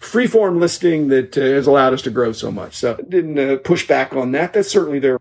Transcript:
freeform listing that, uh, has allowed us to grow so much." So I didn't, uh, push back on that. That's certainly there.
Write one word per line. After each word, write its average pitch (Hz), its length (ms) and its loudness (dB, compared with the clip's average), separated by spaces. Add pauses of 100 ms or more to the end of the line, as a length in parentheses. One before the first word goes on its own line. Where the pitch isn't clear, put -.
freeform 214 580 0
listing 170 500 0
that, 131 300 0
uh, 135 40 0
has 135 260 2
allowed 135 240 6
us 135 100 -4
to 123 80 -6
grow 117 220 -2
so 113 180 -8
much." 95 240 -10
So 117 240 -4
I - 40 -12
didn't, 160 360 -2
uh, 135 200 0
push 170 280 -2
back 131 300 0
on 127 160 -2
that. - 220 -2
That's 208 160 0
certainly 156 280 0
there. 131 220 2